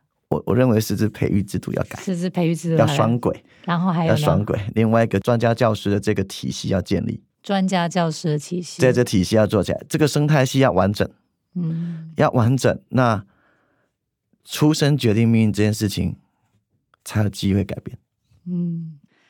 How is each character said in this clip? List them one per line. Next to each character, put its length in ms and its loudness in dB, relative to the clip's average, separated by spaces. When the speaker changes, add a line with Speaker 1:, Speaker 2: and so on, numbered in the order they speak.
Speaker 1:
<laughs> 160 -20
我， 200 -2
我 60 2
认 140 4
为 140 4
师 160 -2
资 100 2
培 220 -2
育 120 0
制 160 -6
度 140 -8
要 120 -2
改。 180 -14
Speaker 2:
师 120 -6
资 160 -6
培 200 -2
育 40 0
制 180 -4
度 40 0
要 100 4
改。 60 0
Speaker 1:
要 60 -2
双 200 2
轨。 240 -4
Speaker 2:
然 160 -2
后 100 0
还 160 0
有 60 4
呢？ 80 2
Speaker 1:
要 60 -2
双 180 2
轨。 160 -2
另 160 2
外 100 4
一 60 2
个 140 0
专 180 2
家 140 2
教 200 2
师 160 -4
的 80 2
这 160 0
个 120 -2
体 260 -8
系 160 -8
要 140 0
建 240 -2
立。 180 -8
Speaker 2:
专 240 0
家 220 0
教 240 0
师 200 -4
的 60 0
体 240 -8
系。 200 -8
Speaker 1:
在 100 6
这 100 4
体 220 2
系 140 2
要 100 4
做 160 2
起 80 -4
来， 160 -6
这 100 -4
个 80 4
生 220 0
态 180 4
系 140 0
要 140 4
完 180 4
整。 180 -2
Speaker 2:
嗯。 640 -6
Speaker 1:
要 140 2
完 260 2
整， 200 0
那 340 0
出 300 2
生 240 2
决 160 2
定 120 2
命 180 4
运 100 2
这 100 0
件 100 2
事 140 -2
情 300 -4
才 180 -2
有 60 0
机 240 -2
会 100 2
改 160 -8
变。 180 -14
Speaker 2:
嗯。 520 -6